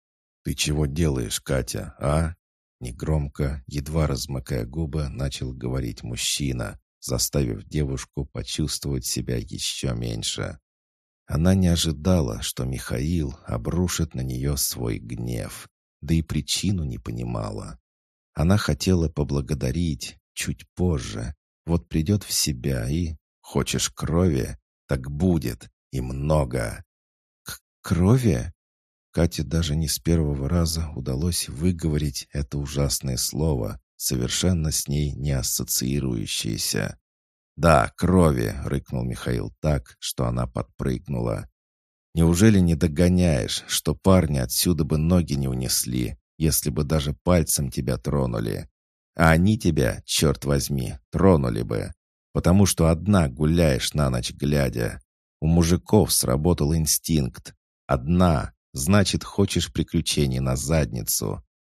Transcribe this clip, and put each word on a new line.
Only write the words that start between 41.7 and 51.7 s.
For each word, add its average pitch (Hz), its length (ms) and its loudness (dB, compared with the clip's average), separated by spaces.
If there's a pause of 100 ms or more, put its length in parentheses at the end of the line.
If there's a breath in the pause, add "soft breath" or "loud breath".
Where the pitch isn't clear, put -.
"Неужели 87 440 6
не 85 140 4
догоняешь, 82 960 2
что - 260 -2
парни 80 460 4
отсюда 78 440 0
бы 76 140 0
ноги 80 360 2
не 67 140 0
унесли, 64 720 -4 (200)
если 78 320 0
бы 76 140 -2
даже 73 300 0
пальцем 78 560 0
тебя 62 280 -4
тронули? 57 720 -4 (460)
А 82 160 6
они 92 260 6
тебя, 69 480 0
черт - 400 0
возьми, 69 500 -2 (160)
тронули 67 500 4
бы, 52 320 -4 (400)